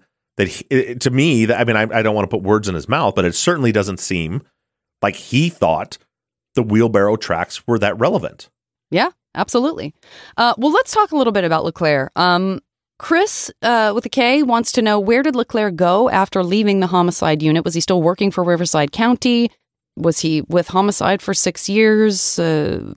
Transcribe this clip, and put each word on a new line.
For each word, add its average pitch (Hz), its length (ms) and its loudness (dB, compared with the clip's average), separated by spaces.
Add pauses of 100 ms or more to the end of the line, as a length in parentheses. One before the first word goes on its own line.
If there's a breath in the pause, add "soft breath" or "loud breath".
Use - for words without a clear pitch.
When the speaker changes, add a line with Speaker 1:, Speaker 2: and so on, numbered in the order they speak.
(360)
Speaker 1:
that 98 120 0
he, - 220 -14
it, 127 320 -2
to 131 80 0
me, 127 360 2
that, 113 140 2
I 120 40 0
mean, 113 120 2
I, 107 60 2 (160)
I 113 40 2
don't 107 120 0
wanna 101 140 0
put 98 140 -4
words 104 260 0
in 90 60 -2
his 78 140 -8
mouth, 131 260 0
but 92 100 2
it 87 100 0
certainly 143 380 0
doesn't 101 260 -2
seem 87 440 -6 (600)
like 98 140 -2
he 151 320 -2
thought 87 500 -4 (560)
the 123 80 0
wheelbarrow 107 540 2
tracks - 500 -6
were 117 120 2
that 101 200 -2
relevant. 143 500 -2 (420)
Speaker 2:
Yeah, 226 200 0 (240)
absolutely. 240 600 -4 (420 loud breath)
Uh, 233 200 2
well, 277 160 0
let's 480 200 0
talk 415 200 0
a 302 40 0
little 247 160 2
bit 196 120 0
about 160 200 0
LeClaire. 151 520 0
Um, 180 440 0 (380)
Chris, - 520 0 (120)
uh, 226 320 2
with 233 120 -4
a - 20 -10
K, 262 340 2
wants 233 300 0
to 247 100 0
know, 208 180 2
where 233 220 2
did 285 120 -2
LeClaire 226 380 -2
go 180 380 2
after 190 340 0
leaving 196 360 2
the 185 60 2
homicide 170 560 2
unit? 156 220 2
Was 165 100 -4
he 170 60 -4
still 180 220 0
working 190 280 0
for 180 140 -2
Riverside 165 480 0
County? 233 580 0 (460 soft breath)
Was 165 240 0
he 156 280 -2
with 170 200 0
homicide 196 520 0
for 196 140 -4
six - 340 -4
years? 214 720 2
Uh, 160 580 -2